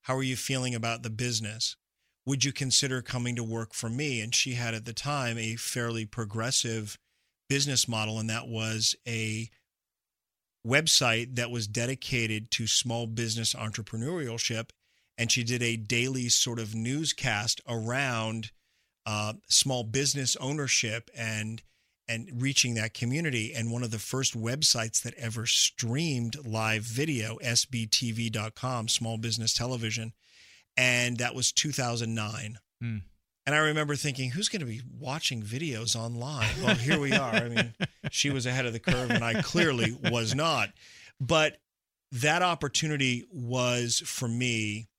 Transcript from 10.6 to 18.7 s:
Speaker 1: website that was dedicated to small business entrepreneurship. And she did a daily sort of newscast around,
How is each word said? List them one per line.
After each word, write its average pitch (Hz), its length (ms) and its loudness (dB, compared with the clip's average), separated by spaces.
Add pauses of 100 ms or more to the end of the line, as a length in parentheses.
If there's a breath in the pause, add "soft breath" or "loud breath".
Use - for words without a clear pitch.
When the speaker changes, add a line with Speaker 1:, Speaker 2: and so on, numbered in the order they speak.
Speaker 1:
website 123 720 4
that 120 140 0
was 117 160 -2
dedicated 113 880 0
to 113 140 0
small 117 400 0
business 113 480 0
entrepreneurship. 117 1160 -4 (480)
And 117 120 2
she 123 140 4
did 120 180 0
a 117 140 2
daily 120 540 0
sort 117 280 2
of 110 160 -6
newscast 117 960 0
around, 113 840 -2 (540)